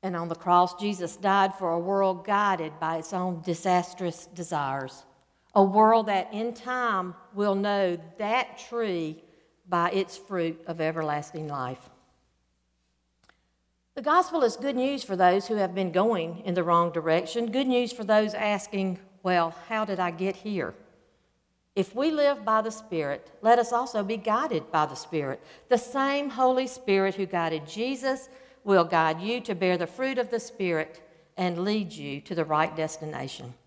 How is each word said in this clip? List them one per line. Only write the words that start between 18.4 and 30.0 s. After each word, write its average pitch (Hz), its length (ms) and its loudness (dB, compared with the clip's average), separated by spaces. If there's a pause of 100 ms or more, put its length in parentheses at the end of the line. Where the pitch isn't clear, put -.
"Well, 170 320 2 (140)
how 220 160 -2
did 196 140 -4
I 180 120 0
get 190 240 -4
here?" 180 400 -6 (1000)
If 196 220 -2
we 285 160 0
live 285 340 2
by 220 160 4
the 220 80 -4
Spirit, 156 640 -6 (100)
let 233 160 6
us 240 160 0
also 240 300 -2
be 214 140 -4
guided 214 540 -2
by 151 140 2
the 139 100 -10
Spirit. 139 460 -6 (280)
The 247 100 4
same 277 500 -2
Holy 254 380 2
Spirit 196 480 0
who 196 100 -2
guided 160 400 -2
Jesus 262 640 -4 (340)
will 196 200 6
guide 165 360 2
you 220 220 -4
to 208 140 -4
bear 180 220 2
the 165 100 -4
fruit 262 320 -4